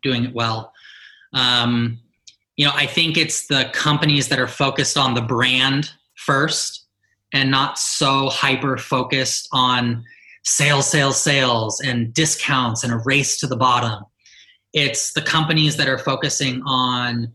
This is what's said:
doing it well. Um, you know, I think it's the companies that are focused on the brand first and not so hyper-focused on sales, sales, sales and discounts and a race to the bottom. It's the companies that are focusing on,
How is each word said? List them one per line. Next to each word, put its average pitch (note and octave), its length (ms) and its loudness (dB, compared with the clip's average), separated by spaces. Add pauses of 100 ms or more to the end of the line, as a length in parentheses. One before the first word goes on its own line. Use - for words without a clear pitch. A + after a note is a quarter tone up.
doing B2 220 0
it B2 80 -6
well. A2+ 380 -4 (640)
Um, A#2+ 640 0 (580)
you C#3+ 80 4
know, C#3+ 100 2
I C#3+ 100 2
think E3 320 0
it's D#3 300 -2
the C3 260 0
companies D3 540 2
that C3+ 120 0
are B2+ 80 0
focused C#3+ 500 0
on C3 180 2
the A#2+ 60 0
brand B2+ 720 0 (240)
first - 680 -2 (480)
and C3+ 160 2
not C3+ 300 0
so C3+ 500 0
hyper-focused C3 1200 -2
on B2 520 0 (400)
sales, C#3+ 440 2
sales, C#3 320 2
sales B2 600 0
and A#2 320 -2
discounts C3 720 0
and A#2+ 100 -2
a A2+ 120 -2
race C3+ 320 0
to D3 100 -4
the C3+ 80 -4
bottom. A#2 480 0 (720)
It's C#3+ 400 -2
the D#3 80 -2
companies D#3 560 2
that C#3+ 100 0
are C3 100 0
focusing C3+ 680 -2
on, B2 680 -2